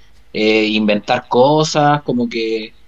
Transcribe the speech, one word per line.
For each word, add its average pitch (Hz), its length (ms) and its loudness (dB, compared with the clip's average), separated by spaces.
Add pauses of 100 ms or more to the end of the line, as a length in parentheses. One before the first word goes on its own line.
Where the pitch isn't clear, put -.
(340)
Eh, 107 320 2
inventar 107 600 -2
cosas, 151 760 2
como 123 260 -4
que 113 440 -6 (140)